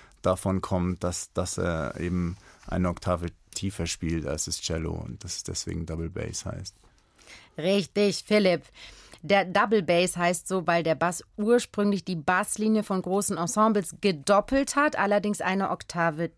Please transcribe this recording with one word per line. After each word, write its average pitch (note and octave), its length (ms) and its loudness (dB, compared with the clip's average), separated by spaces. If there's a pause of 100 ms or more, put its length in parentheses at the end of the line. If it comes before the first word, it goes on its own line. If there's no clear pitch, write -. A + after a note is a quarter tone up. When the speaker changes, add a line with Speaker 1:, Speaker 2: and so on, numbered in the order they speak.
(220)
Speaker 1:
davon F#2 380 2
kommt, F2+ 420 0
dass, - 300 -4
dass F2+ 260 -4
er E2 400 -2
eben F2 380 -2 (320)
eine F2+ 200 0
Oktave F2 380 -2 (280)
tiefer F#2+ 320 -4
spielt E2 400 -2
als D2+ 180 -4
das - 180 -8
Cello D#2+ 300 -4
und E2 320 -10
dass F2+ 120 -8
es - 60 -10
deswegen F2 440 -6
Double E2 220 -6
Bass - 380 -8
heißt. F2+ 300 -10 (840)
Speaker 2:
Richtig, G3 680 0
Philipp. F#3+ 360 4 (600)
Der F#3+ 220 4
Double G3+ 380 2
Bass F3 340 2
heißt F3 300 0
so, F#3 200 -2
weil E3+ 160 4
der D#3+ 120 2
Bass E3 300 -2 (120)
ursprünglich G#3 680 2
die F#3 120 -2
Basslinie G#3 680 2
von F#3 180 0
großen F#3+ 360 0
Ensembles G#3 640 2
gedoppelt G3+ 760 2
hat, D4 220 2
allerdings G3+ 420 2
eine F#3+ 300 0
Oktave E3 680 -2